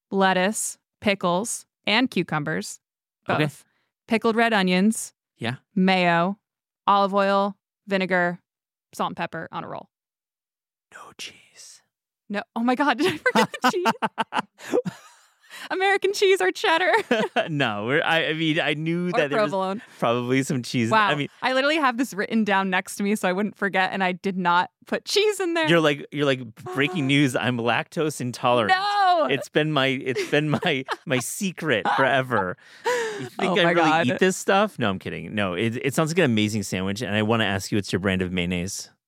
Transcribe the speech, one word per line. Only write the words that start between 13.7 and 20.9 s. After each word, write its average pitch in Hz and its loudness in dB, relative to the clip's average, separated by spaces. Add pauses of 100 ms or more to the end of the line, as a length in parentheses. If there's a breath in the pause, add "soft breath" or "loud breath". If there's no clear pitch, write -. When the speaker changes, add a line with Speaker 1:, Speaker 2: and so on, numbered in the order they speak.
Speaker 1:
cheese? - -2
Speaker 2:
<laughs> - - (800 loud breath)
Speaker 1:
American 381 0
cheese 381 4
or 370 0
cheddar? 339 0
<laughs> 233 0
Speaker 2:
No, 117 0
we're, 139 2
I, 160 2
I 156 0
mean, 160 0
I 147 0
knew 170 -4
Speaker 1:
Or 175 -2
Speaker 2:
that 147 0
there 214 0
was 202 0
Speaker 1:
provolone. 190 -4 (160)
Speaker 2:
probably 123 0
some 131 -2
cheese. 117 -2